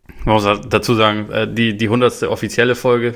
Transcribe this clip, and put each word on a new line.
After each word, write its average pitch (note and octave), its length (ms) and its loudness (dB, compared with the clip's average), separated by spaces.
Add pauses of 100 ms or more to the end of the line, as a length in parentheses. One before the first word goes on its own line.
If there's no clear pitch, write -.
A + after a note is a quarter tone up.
(240)
Man A2+ 100 2
muss G#2 100 4
da-, G2+ 120 2
dazu A2+ 380 0
sagen, G#2+ 360 0
äh, G#2+ 200 -2
die, A2 280 -2
die A2 100 0
hundertste A#2 420 0
offizielle A#2 440 0
Folge, A#2+ 420 0